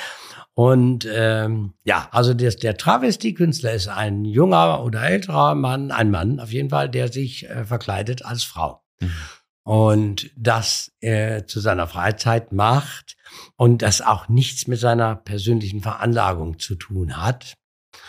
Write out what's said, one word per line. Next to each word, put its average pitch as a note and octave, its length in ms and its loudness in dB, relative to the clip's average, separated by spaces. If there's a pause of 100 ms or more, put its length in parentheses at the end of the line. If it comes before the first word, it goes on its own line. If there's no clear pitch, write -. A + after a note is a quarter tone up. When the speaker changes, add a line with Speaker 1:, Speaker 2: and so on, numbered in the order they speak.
(540)
Speaker 1:
Und, B2 580 4
ähm, A2 600 0 (100)
ja, F#2 260 0
also B2 240 4
der, A#2+ 180 0
der A2 240 -2
Travestiekünstler F#3 960 0
ist G2+ 160 -4
ein G#2 360 -4
junger D#3+ 580 4
oder A2+ 200 -4
älterer D3+ 520 2
Mann, C3+ 380 -2
ein A2+ 180 2
Mann G2+ 300 0
auf A2+ 120 -10
jeden C3+ 180 -4
Fall, C#3+ 180 0
der B2 240 -2
sich, B2+ 360 -8
äh, A#2 160 -8
verkleidet G#2+ 600 -6
als A#2+ 200 -6
Frau. - 380 -8 (180)
Speaker 2:
Mhm. F2+ 120 -4 (500)
Speaker 1:
Und G#2+ 720 2
das, A2+ 540 -2 (100)
äh, A2 440 -2
zu - 160 -8
seiner F#2 260 0
Freizeit G#2+ 680 -2
macht A2 640 0 (400)
und A#2+ 260 6
das G#2 200 2
auch G#2+ 260 0
nichts B2 380 2
mit B2 140 -2
seiner A#2 340 2
persönlichen G#2 680 -2
Veranlagung F#2+ 760 -2
zu - 160 -8
tun E2+ 420 -6
hat. A2 380 -4 (540)